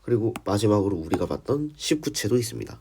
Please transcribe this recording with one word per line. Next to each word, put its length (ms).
그리고 300
마지막으로 520
우리가 300
봤던 500
십구 360
채도 240
있습니다. 440